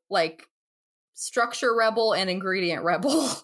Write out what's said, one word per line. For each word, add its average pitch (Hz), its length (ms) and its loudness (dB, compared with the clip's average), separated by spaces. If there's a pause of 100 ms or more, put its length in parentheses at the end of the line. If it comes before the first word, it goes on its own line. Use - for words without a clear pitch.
like, 165 380 -2 (680)
structure 233 600 -2
rebel 220 400 2
and 190 120 0
ingredient 185 560 -2
rebel, 269 460 0 (140)